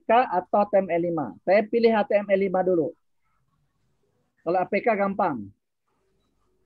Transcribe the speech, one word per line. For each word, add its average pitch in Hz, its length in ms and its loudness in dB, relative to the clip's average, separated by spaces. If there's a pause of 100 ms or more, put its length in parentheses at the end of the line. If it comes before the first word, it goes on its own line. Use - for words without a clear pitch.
K 226 160 4
atau 185 400 -2
H 202 80 -4
T 196 80 4
M 196 80 -2
L 170 160 -2
lima. 151 400 -6
Saya 214 240 2
pilih 233 240 2
H 208 160 0
T 220 80 -2
M 202 160 -2
L 190 160 2
lima 185 160 0
dulu. 170 320 0 (1400)
Kalau 180 220 -2
A - 20 -2
P 202 160 -2
K 226 160 0
gampang. 190 560 -4 (1160)